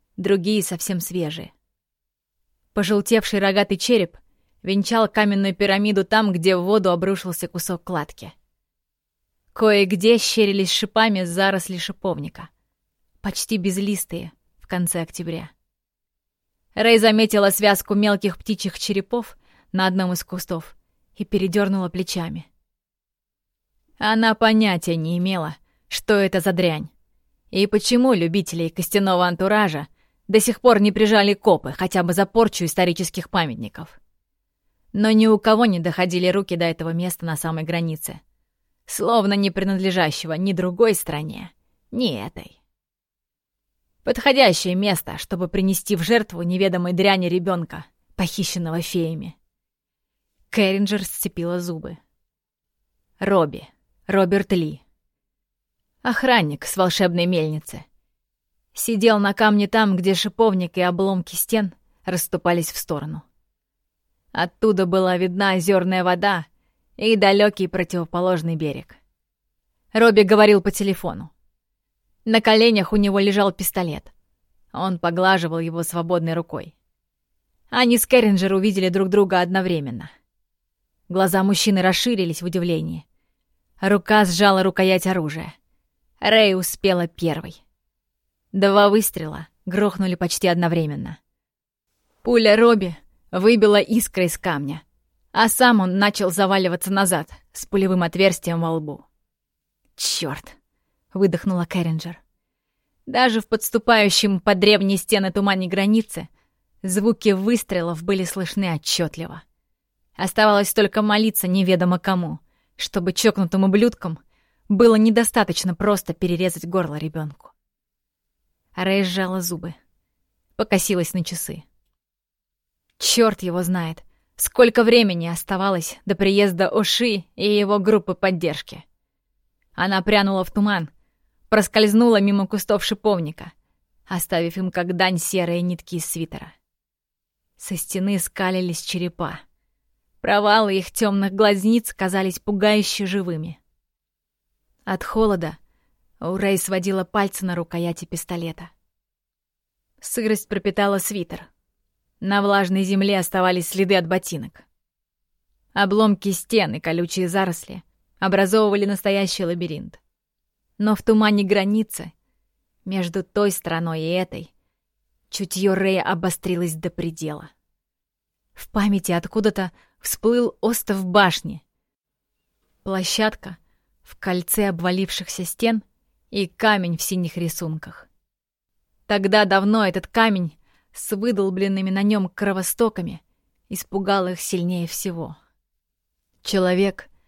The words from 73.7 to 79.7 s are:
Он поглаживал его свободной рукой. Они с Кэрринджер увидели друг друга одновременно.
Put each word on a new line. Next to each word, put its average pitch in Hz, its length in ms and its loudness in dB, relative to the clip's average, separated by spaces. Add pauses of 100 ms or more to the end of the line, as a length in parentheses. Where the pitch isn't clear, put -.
Он 180 280 -4
поглаживал 175 600 2
его 165 240 -4
свободной 170 500 -2
рукой. 165 420 -8 (920)
Они 240 280 2
с - 100 -2
Кэрринджер 196 460 4
увидели 190 360 0
друг 185 200 0
друга 190 320 4
одновременно. 175 680 -4 (1000)